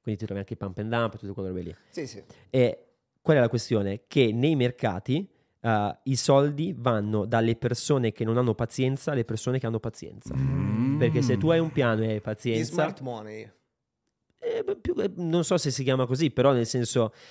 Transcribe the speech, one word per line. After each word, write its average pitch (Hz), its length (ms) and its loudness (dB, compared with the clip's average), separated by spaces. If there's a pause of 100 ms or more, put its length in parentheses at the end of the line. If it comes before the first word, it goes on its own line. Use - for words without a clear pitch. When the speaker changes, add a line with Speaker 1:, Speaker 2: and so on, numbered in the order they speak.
Speaker 1:
Quindi 104 180 -6
ti 110 60 -8
trovi 98 160 -6
anche 95 120 -10
i - 40 -12
pump 95 200 -8
and 107 120 -6
dump 117 260 -2
e - 20 -16
tutte 101 160 -12
quelle 95 160 -8
robe 92 120 -6
lì. 82 140 -10 (140)
Speaker 2:
Sì, 156 180 -8
sì. 104 160 -16 (280)
Speaker 1:
E 123 340 2 (360)
qual 151 160 4
è - 20 6
la 117 100 4
questione? 107 580 -2
Che 120 240 4
nei 135 240 2
mercati, 123 720 -2 (340)
eh, 107 420 0
i 135 120 0
soldi 143 640 2
vanno 107 480 0
dalle 113 320 2
persone 120 560 0
che - 100 -6
non 113 140 0
hanno 123 180 2
pazienza 131 560 -2
alle 123 140 -2
persone 127 340 -4
che 127 60 -6
hanno 113 160 -2
pazienza. - 560 -12
Speaker 3:
Mm. 104 640 0
Speaker 1:
Perché 143 220 4
se 123 160 2
tu 156 120 2
hai 165 100 4
un 160 140 0
piano 117 300 2
e 110 40 0
hai 107 80 -2
Speaker 2:
Gli 104 60 -6
Speaker 1:
pazienza 113 520 -2
Speaker 2:
smart 151 280 -2
money. 110 500 -12 (880)
Speaker 1:
Eh, 453 240 -4
beh, 392 140 -4
più, - 200 -4
eh, 202 180 -2
non 170 280 0
so 180 140 2
se 147 120 0
si 131 140 -4
chiama 131 220 2
così, 131 260 0
però 135 220 4
nel 120 120 2
senso 117 480 0 (180)